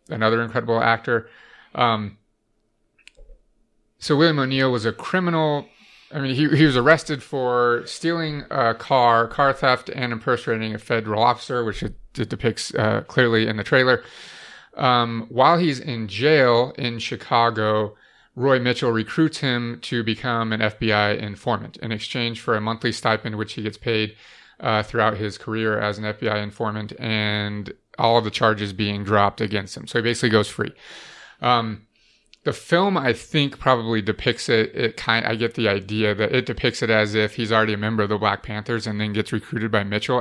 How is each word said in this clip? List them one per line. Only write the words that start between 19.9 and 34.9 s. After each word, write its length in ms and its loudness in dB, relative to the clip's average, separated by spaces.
become 480 -2
an 100 -2
F 180 0
B 120 0
I 220 2
informant 640 -4
in 160 -8
exchange 480 -6
for 140 0
a 60 0
monthly 300 -2
stipend, 460 -2
which 160 -6
he 100 -8
gets 140 -6
paid, 380 -2
uh, 240 0
throughout 340 0
his 220 -6
career 400 -2
as 180 -2
an 80 -8
F 140 -6
B 100 -2
I 100 0
informant, 600 -6
and 760 -2
all 220 4
of 40 2
the 80 -4
charges 400 0
being 320 -4
dropped 380 2
against 340 -4
him. 120 -14
So 100 -4
he 60 0
basically 260 0
goes 180 4
free. 240 -6
Um, 460 0
the 100 -4
film, 440 0
I 160 0
think, 440 -2
probably 440 2
depicts 480 -2
it. 260 2
It 220 -2